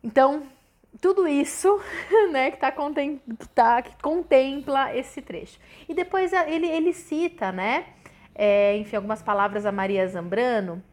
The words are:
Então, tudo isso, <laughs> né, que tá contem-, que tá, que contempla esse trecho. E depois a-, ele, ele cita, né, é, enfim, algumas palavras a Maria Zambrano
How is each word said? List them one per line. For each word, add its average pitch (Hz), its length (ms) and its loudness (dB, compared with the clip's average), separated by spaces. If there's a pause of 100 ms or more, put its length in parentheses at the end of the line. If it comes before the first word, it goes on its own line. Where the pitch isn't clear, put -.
Então, 269 400 4 (560)
tudo 370 280 2
isso, 302 520 2 (240)
<laughs> 392 280 4
né, 269 200 0
que - 60 -14
tá 269 140 0
contem-, 285 500 -4 (160)
que - 120 -18
tá, 240 320 4
que - 200 -16
contempla 277 960 0
esse 254 260 -8
trecho. - 380 -16 (280)
E 330 60 -10
depois 359 400 -2
a-, 339 160 0
ele, 330 180 -2
ele 320 240 0
cita, 320 600 -4
né, 208 360 -2 (480)
é, 202 420 4
enfim, 208 200 -6
algumas 208 240 -6
palavras 208 440 0
a 202 60 0
Maria 196 360 0
Zambrano 190 840 -4